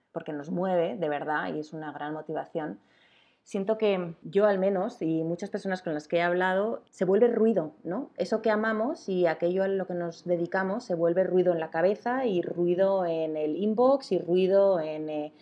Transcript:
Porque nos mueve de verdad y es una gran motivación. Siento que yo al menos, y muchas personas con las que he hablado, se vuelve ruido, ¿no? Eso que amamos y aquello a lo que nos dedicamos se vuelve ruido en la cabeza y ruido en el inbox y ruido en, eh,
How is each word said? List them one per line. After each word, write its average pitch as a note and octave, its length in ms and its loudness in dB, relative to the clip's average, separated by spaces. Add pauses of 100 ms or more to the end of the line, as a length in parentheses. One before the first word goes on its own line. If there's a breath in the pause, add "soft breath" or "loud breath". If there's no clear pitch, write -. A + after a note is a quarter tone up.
(120)
Porque E3 200 -8
nos D3+ 200 -8
mueve F3+ 440 0
de E3 120 -2
verdad D3+ 440 -2
y D3+ 60 -6
es D3+ 140 -10
una D#3 180 -10
gran D3+ 240 -8
motivación. D#3 640 -8 (640 soft breath)
Siento G3+ 340 -2
que F#3 460 0
yo G3 240 2
al G3 140 2
menos, F#3+ 420 -2
y D#3+ 220 0
muchas E3+ 260 -4
personas F#3+ 320 -4
con D#3+ 120 -4
las D3+ 120 -8
que E3+ 120 0
he E3+ 40 2
hablado, F#3 680 0
se - 160 -4
vuelve G#3 220 6
ruido, G#3+ 460 2 (100)
¿no? G#3 340 -6
Eso A3 260 -2
que A3 100 2
amamos A3 560 -2
y F3+ 180 2
aquello F3 380 0
a - 20 0
lo F#3+ 220 -2
que F3+ 60 -6
nos E3+ 300 -6
dedicamos F#3+ 600 -2
se F3+ 100 -2
vuelve E3+ 300 2
ruido F3+ 300 4
en E3 40 -2
la D#3+ 120 -6
cabeza G#3 540 0
y F#3 160 2
ruido F3+ 640 2
en D#3+ 320 -2
el D#3 200 -2
inbox A#3 560 2
y F3 80 2
ruido F#3 580 4
en, D#3 320 -4
eh, D3+ 320 -6